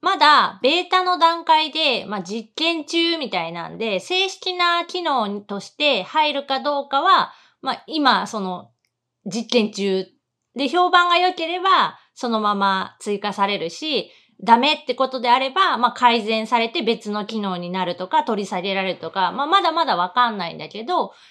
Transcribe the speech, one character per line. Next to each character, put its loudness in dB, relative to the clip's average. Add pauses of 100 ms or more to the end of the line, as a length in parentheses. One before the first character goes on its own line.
ま 2
だ 4
ベ 4
ー -8
タ 2
の 0
段 4
階 4
で、 -2
ま -6
あ、 -8
実 -10
験 -2
中 0
み -6
た -2
い -8
な -8
ん -14
で、 -2
正 -2
式 -8
な 0
機 -8
能 -2
と -8
し -14
て 0
入 0
る -4
か -2
ど -2
う -20
か 0
は、 4 (300)
ま -4
あ、 -10
今、 2
そ -8
の、 -8 (540)
実 -6
験 2
中。 -2 (480)
で、 -2
評 2
判 6
が 2
良 2
け -6
れ -6
ば、 2 (160)
そ -6
の 0
ま 0
ま -2
追 -4
加 -4
さ 0
れ -2
る -4
し、 -4 (340)
ダ 6
メ 2
っ -8
て -2
こ 0
と -8
で 0
あ 6
れ -2
ば、 0
ま 2
あ、 -2
改 2
善 -2
さ 0
れ 0
て -4
別 -2
の -4
機 -6
能 -4
に -8
な -4
る -4
と -8
か、 2
取 -2
り -6
下 -4
げ -4
ら -2
れ -2
る -20
と -10
か、 0
ま -4
あ、 -2
ま 4
だ 2
ま 0
だ 0
わ 0
か 2
ん -8
な -6
い -12
ん -16
だ -12
け -14
ど、 -2 (200)